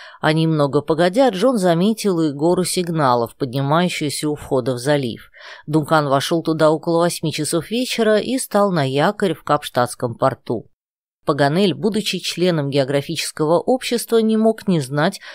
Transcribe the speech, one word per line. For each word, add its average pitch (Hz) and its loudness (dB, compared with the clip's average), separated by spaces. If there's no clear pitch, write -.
а 151 2
немного 156 2
погодя 180 2
Джон 226 0
заметил 180 2
и 156 2
гору 170 2
сигналов, 151 0
поднимающуюся 143 -2
у 147 -2
входа 131 -2
в 120 -6
залив. 131 -4
Дункан 151 2
вошел 139 0
туда 160 2
около 160 0
восьми 170 -2
часов 156 -4
вечера 220 0
и 254 -2
стал 202 0
на 160 0
якорь 160 0
в - -12
Капштадтском 123 -2
порту. - -4
Паганель, 151 2
будучи 190 -4
членом 165 -2
географического 143 0
общества, 240 -2
не 220 2
мог 220 0
не 180 2
знать, 147 -2